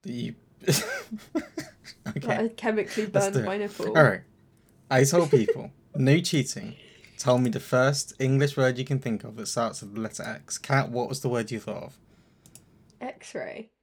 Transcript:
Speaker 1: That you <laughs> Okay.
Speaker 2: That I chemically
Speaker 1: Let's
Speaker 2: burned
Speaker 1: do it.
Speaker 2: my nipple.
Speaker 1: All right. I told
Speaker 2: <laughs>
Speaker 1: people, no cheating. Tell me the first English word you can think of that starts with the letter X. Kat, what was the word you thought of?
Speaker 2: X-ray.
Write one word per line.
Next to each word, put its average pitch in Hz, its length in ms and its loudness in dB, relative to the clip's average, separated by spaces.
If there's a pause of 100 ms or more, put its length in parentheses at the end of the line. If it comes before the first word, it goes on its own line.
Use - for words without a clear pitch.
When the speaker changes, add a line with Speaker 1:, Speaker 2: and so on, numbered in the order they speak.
Speaker 1:
That - 100 -10
you 120 220 -6 (160)
<laughs> - 180 -6
Okay. - 1500 -6
Speaker 2:
That 226 200 -2
I 226 80 0
chemically 220 580 -2
Speaker 1:
Let's 196 200 2
Speaker 2:
burned 196 80 -2
Speaker 1:
do 131 60 4
it. 107 60 0
Speaker 2:
my - 120 -2
nipple. 101 380 -4
Speaker 1:
All 156 80 10
right. 98 180 2 (680)
I 131 140 6
told 165 260 4
Speaker 2:
<laughs> - 20 6
Speaker 1:
people, - 380 2 (260)
no 139 240 6
cheating. 123 540 -4 (440)
Tell 123 200 4
me 123 120 2
the 110 100 -4
first 135 580 0
English 135 380 2
word 127 220 2
you 131 60 -4
can 135 140 -2
think 113 260 -4
of 110 120 -14
that 107 100 -10
starts 117 360 -2
with 101 120 -16
the 110 60 -8
letter 110 220 -8
X. - 340 -10
Kat, 139 340 0
what 120 180 -2
was 135 120 -6
the 135 80 -4
word 117 220 -2
you 113 100 -6
thought - 220 -10
of? - 160 -18 (1040)
Speaker 2:
X-ray. - 680 -12 (120)